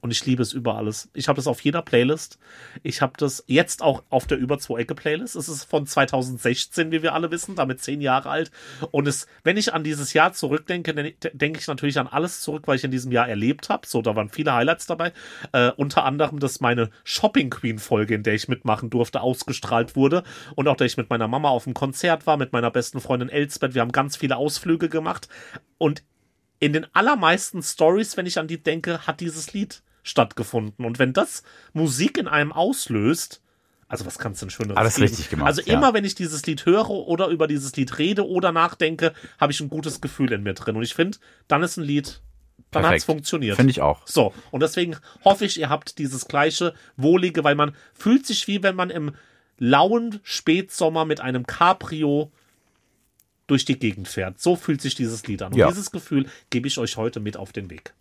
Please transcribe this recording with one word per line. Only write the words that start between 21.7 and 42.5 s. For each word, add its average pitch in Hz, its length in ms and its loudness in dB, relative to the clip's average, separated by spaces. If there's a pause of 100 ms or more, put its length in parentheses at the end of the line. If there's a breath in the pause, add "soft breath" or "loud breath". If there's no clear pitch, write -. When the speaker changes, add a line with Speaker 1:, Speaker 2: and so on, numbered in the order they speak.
Speaker 1:
Konzert 156 520 -2
war, 156 120 2
mit 135 160 -4
meiner 120 180 2
besten 120 300 -4
Freundin 123 260 -2
Elsbeth. 147 460 -2
Wir 123 80 0
haben 120 100 0
ganz 139 240 0
viele 135 220 -2
Ausflüge 160 500 0
gemacht. 160 400 -4 (500 loud breath)
Und 151 260 0 (580)
in 147 100 4
den 156 240 -2
allermeisten 190 680 2
Stories, 180 540 2
wenn 185 100 -2
ich 180 140 -2
an 156 80 -4
die 160 160 -8
denke, 165 420 -2
hat 151 140 -4
dieses 160 320 -8
Lied - 320 -8 (180)
stattgefunden. 113 840 -2
Und 117 120 -4
wenn 131 160 4
das - 300 0 (300 soft breath)
Musik 156 440 0
in 262 120 -2
einem 147 240 2
auslöst, 160 880 0 (480)
also - 160 -8
was - 120 -12
kannst - 240 -8
du 104 40 -10
denn 95 40 -10
Schöneres 101 280 -4
Speaker 2:
Alles 110 180 4
Speaker 1:
geben? 104 120 6
Speaker 2:
richtig 110 220 -2
gemacht, 78 180 0
Speaker 1:
Also 147 140 2
Speaker 2:
ja. 208 160 2
Speaker 1:
immer, 269 160 6
wenn 208 120 0
ich 185 100 -4
dieses 156 320 -6
Lied 156 180 -4
höre 196 240 4
oder 180 380 -2
über 156 200 2
dieses 139 280 -4
Lied 131 240 -2
rede 190 280 2
oder 180 260 2
nachdenke, 165 600 2 (260 loud breath)
habe 143 120 4
ich 139 80 -4
ein 147 100 -6
gutes 151 320 -8
Gefühl 135 300 0
in 101 100 -2
mir 101 120 -2
drin. 107 240 -4
Und 113 60 -2
ich - 120 -6
finde, 180 220 0 (320 soft breath)
dann 147 140 4
ist 175 140 -4
ein 170 60 -6
Lied, 143 380 -2 (500)